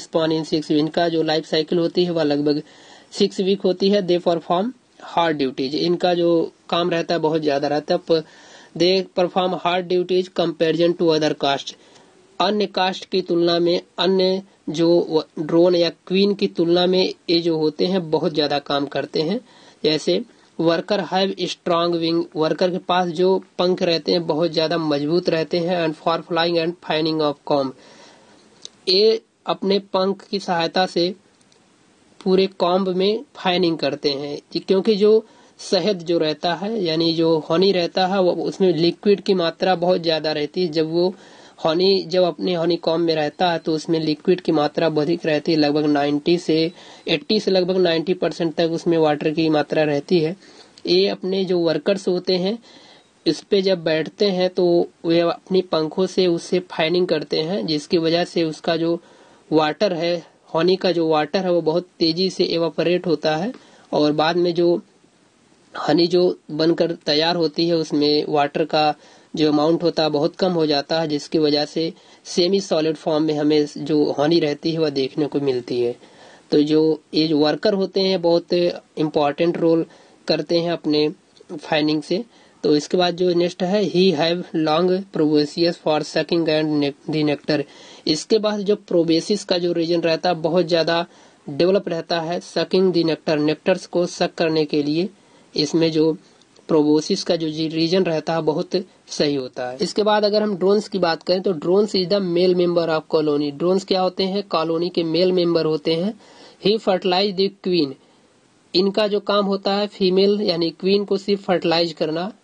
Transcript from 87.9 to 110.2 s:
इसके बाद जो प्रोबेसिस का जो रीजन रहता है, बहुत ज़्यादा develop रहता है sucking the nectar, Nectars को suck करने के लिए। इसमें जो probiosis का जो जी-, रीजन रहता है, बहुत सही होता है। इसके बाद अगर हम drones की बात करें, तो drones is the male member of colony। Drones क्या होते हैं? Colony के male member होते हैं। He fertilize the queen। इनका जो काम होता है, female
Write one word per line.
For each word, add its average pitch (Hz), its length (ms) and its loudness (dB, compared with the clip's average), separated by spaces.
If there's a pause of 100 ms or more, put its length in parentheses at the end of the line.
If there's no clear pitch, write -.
इसके 185 320 0
बाद 208 220 -2
जो 202 160 0
प्रोबेसिस 165 680 0
का 180 140 -2
जो 175 140 0
रीजन 170 280 0
रहता 160 280 0
है, 175 60 2
बहुत 165 320 0
ज़्यादा 165 400 0 (440)
develop 185 380 0
रहता 170 320 -4
है 170 200 -4
sucking 185 520 0
the 165 120 2
nectar, 156 340 -2
Nectars 156 480 0
को 180 200 -2
suck 175 280 -4
करने 160 300 0
के 151 180 -2
लिए। 156 260 -2 (480)
इसमें 160 360 0
जो 156 240 2 (520)
probiosis 156 560 2
का 175 120 0
जो 160 120 -4
जी-, 156 240 -6
रीजन 165 320 0
रहता 165 300 -2
है, 165 80 -2
बहुत 156 280 -2 (380)
सही 147 260 0
होता 127 360 -6
है। 131 100 -10
इसके 190 220 -2
बाद 208 220 2
अगर 208 180 2
हम 208 140 -2
drones 196 320 2
की 196 100 -4
बात 165 240 0
करें, 185 200 0
तो 196 100 0
drones 180 420 2
is 185 140 0
the 190 260 0
male 180 200 4
member 175 340 0
of 156 140 0 (120)
colony। 147 380 0
Drones 180 320 0
क्या 190 160 0
होते 185 240 -2
हैं? 196 180 -2
Colony 165 460 -2
के 175 140 -2
male 165 300 0
member 170 320 2
होते 156 300 -2
हैं। 190 260 -4 (460)
He 220 120 2
fertilize 190 600 0
the 196 120 0 (180)
queen। 151 260 0 (800)
इनका 196 340 2
जो 202 120 -2
काम 202 260 0
होता 196 280 -2
है, 202 120 -2
female 196 540 2